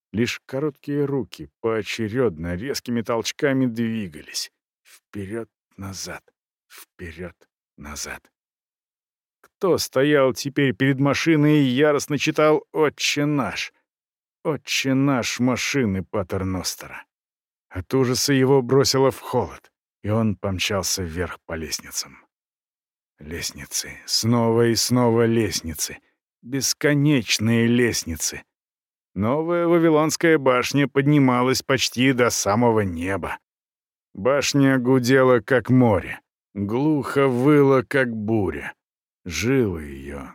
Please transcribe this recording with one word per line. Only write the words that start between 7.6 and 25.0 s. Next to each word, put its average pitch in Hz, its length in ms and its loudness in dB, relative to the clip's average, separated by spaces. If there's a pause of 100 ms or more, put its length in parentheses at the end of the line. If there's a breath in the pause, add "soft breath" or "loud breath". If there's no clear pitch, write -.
Кто 165 160 2
стоял 135 560 2
теперь 139 400 -2
перед 135 260 0
машиной 147 600 2
и 135 100 2
яростно 143 480 0
читал 156 540 0
"Отче 147 540 -2
наш"? 135 480 -4 (680)
"Отче 135 520 -2
наш" 135 440 0
машины 117 640 0
Патерностера. 92 1000 -6 (640)
От - 240 -10
ужаса 131 400 0
его 131 300 4
бросило 131 480 2
в - 80 -8
холод, - 520 -6 (300)
и 101 80 -8
он 110 260 0
помчался 95 680 -4
вверх 85 420 -8
по 82 80 -10
лестницам. - 720 -10 (920)
Лестницы, - 880 -10
снова 117 580 2
и 117 80 2
снова 117 540 2